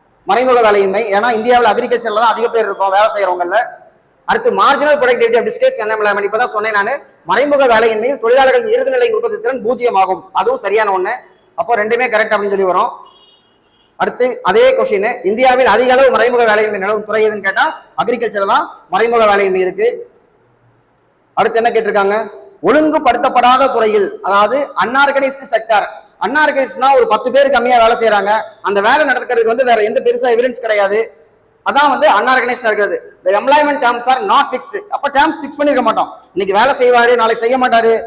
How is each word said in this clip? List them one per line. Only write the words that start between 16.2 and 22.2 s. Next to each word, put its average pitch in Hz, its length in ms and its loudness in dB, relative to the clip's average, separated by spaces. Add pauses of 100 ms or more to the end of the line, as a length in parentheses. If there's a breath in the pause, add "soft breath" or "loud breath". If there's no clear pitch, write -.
வேலையின்மை 214 340 0
நிலவும் 214 260 -4
துறை 214 180 -2
எதுன்னு 214 200 -4
கேட்டா, 226 180 0 (380)
அக்ரிகல்ச்சர் 208 500 -4
தான் 285 120 0 (300)
மறைமுக 226 360 0
வேலையின்மை 196 340 0
இருக்கு. 185 220 -4 (1500)
அடுத்து 220 200 0
என்ன 233 140 0
கேட்டிருக்காங்க, 202 420 0 (520)